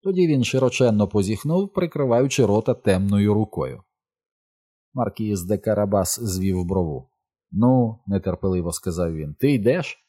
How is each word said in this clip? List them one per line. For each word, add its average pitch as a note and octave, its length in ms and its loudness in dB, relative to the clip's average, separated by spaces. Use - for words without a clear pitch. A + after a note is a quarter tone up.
Тоді F#3 240 2
він C#3 180 2
широченно A#2+ 640 2
позіхнув, A2+ 640 -2
прикриваючи C3+ 760 0
рота G#2+ 280 2
темною G2+ 600 2
рукою. D2 480 -4
Маркіз G#2 500 -4
де G2 140 -2
Карабас G2+ 640 -2
звів F#2 440 -2
брову. E2+ 460 -4
«Ну», A#2 560 2
нетерпеливо F#2 680 -2
сказав E2+ 420 -4
він, D2+ 200 -10
«ти C#3+ 180 0
йдеш?» A#2 460 -2